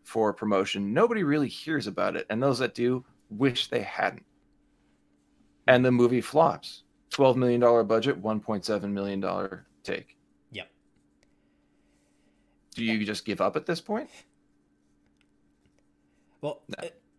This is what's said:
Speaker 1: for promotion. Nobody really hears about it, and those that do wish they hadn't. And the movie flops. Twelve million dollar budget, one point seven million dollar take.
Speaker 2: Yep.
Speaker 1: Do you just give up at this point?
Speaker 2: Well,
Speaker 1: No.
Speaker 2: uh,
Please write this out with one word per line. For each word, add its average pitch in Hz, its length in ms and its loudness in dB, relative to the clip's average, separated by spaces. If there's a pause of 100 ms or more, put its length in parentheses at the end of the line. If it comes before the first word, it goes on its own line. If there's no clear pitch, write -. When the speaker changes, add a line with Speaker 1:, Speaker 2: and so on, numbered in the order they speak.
Speaker 1:
for 107 280 0
promotion. 101 600 -2
Nobody 214 300 2
really 147 240 0
hears 151 400 -6
about 95 280 -2
it, - 140 -8
and 113 140 -2
those 131 160 2
that 127 160 -4
do 123 280 0 (280)
wish 120 360 0
they 120 140 -4
hadn't. - 420 -4 (1400)
And 123 180 6
the 127 80 4
movie 123 300 4
flops. 139 640 0 (260)
Twelve 131 280 4
million 123 220 2
dollar 120 240 6
budget, 113 340 0
one 107 220 -4
point 104 260 -6
seven 101 280 -2
million 98 260 -4
dollar 95 460 -6 (160)
take. - 340 -10 (360)
Speaker 2:
Yep. 92 180 -14 (2000)
Speaker 1:
Do 117 100 -4
you 110 180 0
just 104 220 -6
give 98 160 -4
up 98 140 0
at 170 100 -4
this 170 160 -4
point? 240 300 -8 (2250)
Speaker 2:
Well, - 280 -10
Speaker 1:
No. - 200 -12
Speaker 2:
uh, - 20 -16 (300)